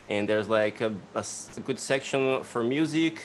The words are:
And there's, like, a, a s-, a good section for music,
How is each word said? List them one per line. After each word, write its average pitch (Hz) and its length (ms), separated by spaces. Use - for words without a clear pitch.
And 104 180
there's, 107 220
like, 107 320
a, 110 140
a 113 60
s-, - 380
a 110 40
good 127 180
section 135 640
for 117 200
music, 156 600